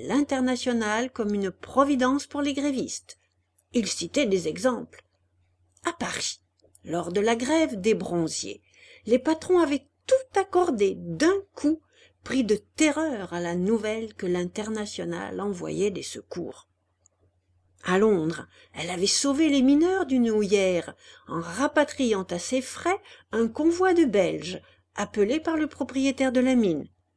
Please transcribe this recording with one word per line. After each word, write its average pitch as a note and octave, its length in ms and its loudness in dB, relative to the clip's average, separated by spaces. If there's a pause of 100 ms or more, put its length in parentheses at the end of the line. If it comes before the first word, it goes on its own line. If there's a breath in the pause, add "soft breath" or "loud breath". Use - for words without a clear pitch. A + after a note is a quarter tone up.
l'Internationale B3 1040 0
comme G#3 240 -4
une G3 160 -2
providence C4+ 760 2
pour D4 140 -6
les C#4+ 140 -2
grévistes. C4+ 640 -4 (540)
Il A3+ 140 2
citait G3+ 400 -2
des F#3 220 0
exemples. F#3 540 -4 (840)
À E4+ 80 -2
Paris, - 480 -8 (440)
lors E3+ 280 -6
de G3+ 80 0
la A3+ 160 2
grève C4 420 0
des G#3 160 2
bronziers, E3 680 -4 (420 soft breath)
les A#3 140 4
patrons D#4+ 400 2
avaient D4 280 0 (200)
tout C5 340 0
accordé D4 560 2
d'un F3 400 0 (180)
coup, D#4 280 -2 (420 soft breath)
pris C4 200 -2
de G#3 120 0 (200)
terreur D4 560 0
à F3 80 -4
la F3 140 -2
nouvelle G#3+ 600 -2
que - 120 -8
l'Internationale F#3 1120 -6
envoyait F3+ 500 -4
des E3 120 -8
secours. - 680 -12 (1160)
À F#3 120 0
Londres, F#3+ 520 2 (260 soft breath)
elle D#3+ 160 -8
avait F3+ 160 -2
sauvé C#4 420 2
les C#4 140 4
mineurs E4 420 4
d'une B3+ 260 2
houillère, F#3+ 640 2 (340 soft breath)
en D#3 120 -6
rapatriant A3+ 840 0
à F3 140 -6
ses B3+ 220 -2
frais F4+ 400 -4 (320 loud breath)
un A3+ 160 2
convoi E4+ 460 2
de E4+ 100 6
Belges, F3 560 0 (340 soft breath)
appelé G#3 460 0
par D#4+ 160 -2
le D#4 120 0
propriétaire C4+ 640 0
de B3+ 80 2
la B3+ 160 4
mine. F3+ 320 2 (280)